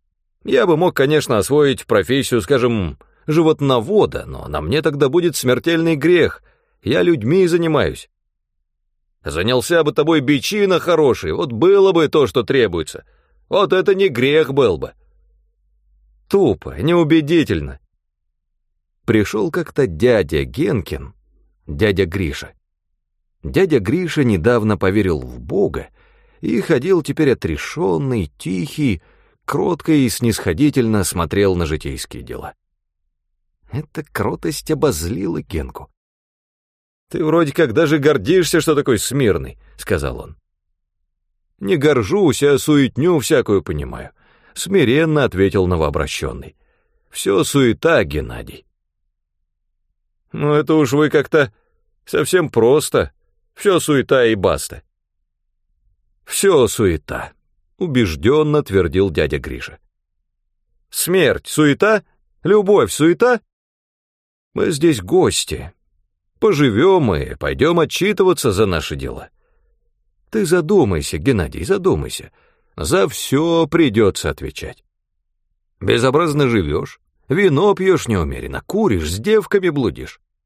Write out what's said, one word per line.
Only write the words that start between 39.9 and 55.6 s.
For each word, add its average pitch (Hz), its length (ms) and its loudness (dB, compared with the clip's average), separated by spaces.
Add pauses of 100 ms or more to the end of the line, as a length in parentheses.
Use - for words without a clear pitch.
он. - 160 -20 (1200)
«Не 190 180 0
горжусь, 143 680 2
а 143 120 4
суетню 147 640 2
всякую 110 460 2
понимаю», — 65 480 -8 (420)
смиренно 151 720 2
ответил 95 420 2
новообращённый. 73 920 -4 (520)
«Всё 101 360 -2
суета, 135 600 2
Геннадий». 60 640 -10 (1700)
«Ну 147 200 -2
это 151 220 2
уж 143 180 2
вы 147 180 2
как-то 143 420 0 (520)
совсем 160 460 0
просто. 120 640 2 (420)
Всё 180 260 0
суета 131 460 2
и 110 80 2
баста». 90 480 -2 (1400)